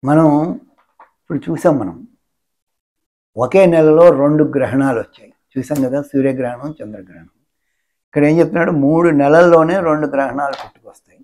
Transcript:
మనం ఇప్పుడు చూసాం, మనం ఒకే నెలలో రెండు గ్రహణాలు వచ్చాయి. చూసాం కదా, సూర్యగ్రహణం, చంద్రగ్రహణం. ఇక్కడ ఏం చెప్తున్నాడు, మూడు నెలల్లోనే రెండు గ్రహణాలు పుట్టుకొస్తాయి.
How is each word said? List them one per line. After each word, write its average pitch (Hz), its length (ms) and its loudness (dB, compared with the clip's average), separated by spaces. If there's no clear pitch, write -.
మనం 151 480 2
ఇప్పుడు - 500 -12
చూసాం, 160 260 0
మనం 92 300 -10
ఒకే 127 280 2
నెలలో 165 440 4
రెండు 147 340 0
గ్రహణాలు 135 560 -2
వచ్చాయి. - 340 -18
చూసాం 131 260 -6
కదా, 131 180 -4
సూర్యగ్రహణం, 135 840 -4
చంద్రగ్రహణం. 90 460 -20
ఇక్కడ 147 200 -2
ఏం 156 140 2
చెప్తున్నాడు, 165 320 0
మూడు 160 380 0
నెలల్లోనే 165 680 2
రెండు 151 280 -2
గ్రహణాలు 139 460 -6
పుట్టుకొస్తాయి. - 600 -20